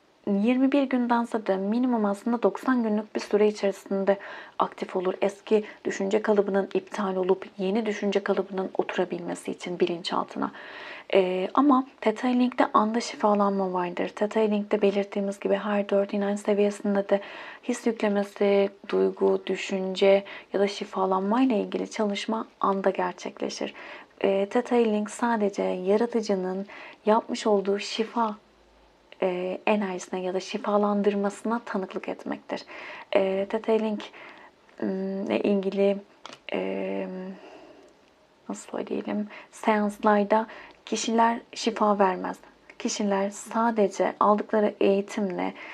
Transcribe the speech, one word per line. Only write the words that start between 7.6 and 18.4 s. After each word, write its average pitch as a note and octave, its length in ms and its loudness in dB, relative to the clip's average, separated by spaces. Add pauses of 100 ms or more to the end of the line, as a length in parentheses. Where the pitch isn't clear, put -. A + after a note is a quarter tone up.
düşünce G3+ 380 0
kalıbının F#3+ 540 -2
oturabilmesi F3 760 -4
için F3+ 280 -8
bilinçaltına. F3+ 720 -2 (600)
Ee, F#3 400 2
ama C4 340 4 (140)
Theta G#3+ 260 0
Healing'de B3 460 4
anda A3 280 2
şifalanma G3+ 720 2
vardır. F3+ 360 -2
Theta G#3+ 300 -2
Healing'de G#3 420 2
belirttiğimiz G3+ 580 0
gibi G3 160 0
her G3+ 340 -2
dört G3+ 240 2
inanç G3+ 260 0
seviyesinde G3+ 680 0
de G3+ 120 2 (420)
his - 240 -2
yüklemesi, G3+ 840 2 (200)